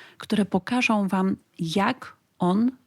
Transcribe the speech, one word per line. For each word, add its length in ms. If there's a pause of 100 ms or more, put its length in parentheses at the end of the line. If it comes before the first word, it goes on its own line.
(180)
które 260
pokażą 640
wam, 280 (220)
jak 580 (220)
on 320 (160)